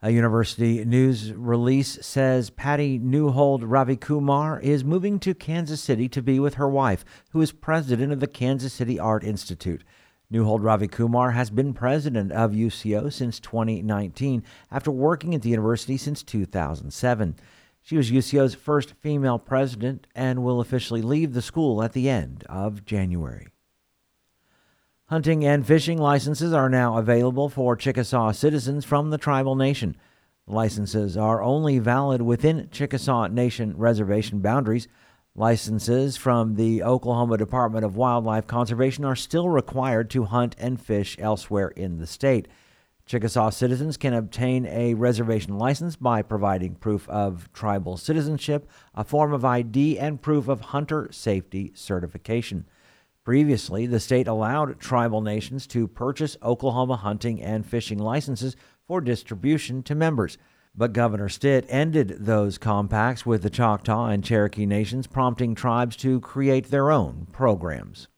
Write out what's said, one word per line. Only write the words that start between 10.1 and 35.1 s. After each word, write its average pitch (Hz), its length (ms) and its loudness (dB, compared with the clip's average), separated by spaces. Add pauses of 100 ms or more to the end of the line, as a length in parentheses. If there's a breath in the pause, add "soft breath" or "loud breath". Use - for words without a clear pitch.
Newhold 110 320 2
Ravikumar 117 680 2
has 120 180 0
been 131 240 0
president 123 580 0
of 113 220 2
U 110 140 2
C 104 280 -2
O 143 120 -2
since 123 300 -6
twenty 113 440 -2
nineteen, 107 600 -2 (260 loud breath)
after 139 220 -4
working 147 420 0
at 147 100 -2
the 117 80 0
university 113 460 0
since - 280 -6
two 101 200 -4
thousand 76 480 -4
seven. 110 440 0 (460 soft breath)
She - 140 -4
was 127 140 2
U 131 100 4
C 127 200 0
O's 131 140 2
first 147 460 -2
female 135 380 0
president 127 720 -4
and 127 300 -2
will 123 180 0
officially 117 420 -2
leave 143 320 0
the 120 80 -2
school 127 420 0
at 117 80 -4
the 131 160 0
end 71 400 -2
of 101 360 -6
January. 87 600 -4 (1600)
Hunting 156 320 2
and 143 240 4
fishing 156 300 4
licenses 147 560 2
are 139 160 4
now 123 300 4
available 123 500 4
for 123 280 0
Chickasaw 123 560 0
citizens 143 520 0
from 147 240 0
the 151 80 -2
tribal 135 400 0
nation. 135 400 0 (500 soft breath)
Licenses 104 720 0
are 107 260 2
only 139 360 2
valid 127 420 2
within 120 500 2
Chickasaw 127 580 0
Nation 113 500 0
reservation 107 600 2
boundaries. 113 460 2 (480 soft breath)